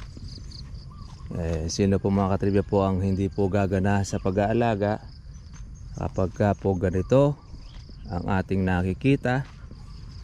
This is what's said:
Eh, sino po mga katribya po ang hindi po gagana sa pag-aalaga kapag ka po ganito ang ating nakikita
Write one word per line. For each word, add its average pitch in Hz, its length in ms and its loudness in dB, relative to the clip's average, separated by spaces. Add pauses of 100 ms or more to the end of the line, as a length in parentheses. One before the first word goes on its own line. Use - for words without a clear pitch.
(1400)
Eh, 82 320 -2
sino 98 320 2
po - 80 0
mga 98 320 4
katribya 98 240 4
po 98 240 4
ang 95 160 2
hindi 95 240 2
po 95 240 0
gagana 98 560 2
sa 107 80 -2
pag-aalaga 104 880 2 (880)
kapag 90 400 -2
ka 107 240 4
po 98 160 2
ganito 95 640 4 (720)
ang 90 240 -2
ating 95 320 2
nakikita 120 800 2 (800)